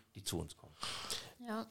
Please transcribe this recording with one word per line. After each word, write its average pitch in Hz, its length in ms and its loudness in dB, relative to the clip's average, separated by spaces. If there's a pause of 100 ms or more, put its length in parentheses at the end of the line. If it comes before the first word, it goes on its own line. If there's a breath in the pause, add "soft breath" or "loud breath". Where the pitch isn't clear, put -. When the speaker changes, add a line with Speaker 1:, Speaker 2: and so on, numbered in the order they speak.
(140)
Speaker 1:
die - 80 -8
zu - 160 4
uns 80 180 0
kommen. - 180 -16 (720 loud breath)
Speaker 2:
Ja. 220 240 2